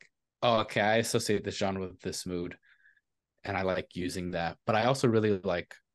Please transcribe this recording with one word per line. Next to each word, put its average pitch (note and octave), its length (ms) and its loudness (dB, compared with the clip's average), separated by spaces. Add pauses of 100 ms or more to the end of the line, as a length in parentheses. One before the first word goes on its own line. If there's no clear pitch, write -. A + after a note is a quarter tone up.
(420)
"Oh, A#2 200 4
okay, G#2+ 200 -2
I G#2+ 160 4
associate A2 460 0
this F#2+ 140 -6
genre F#2+ 300 -2
with F2+ 140 -16
this - 240 -8
mood," F2+ 320 -6 (840)
and G2 120 -4
I F#2 60 -2
like F#2 340 -2
using F2+ 360 -6
that. E2 340 -4
But A2 100 2
I G#2+ 100 2
also C3+ 220 4
really G#2+ 320 4
like F2 340 -2 (200)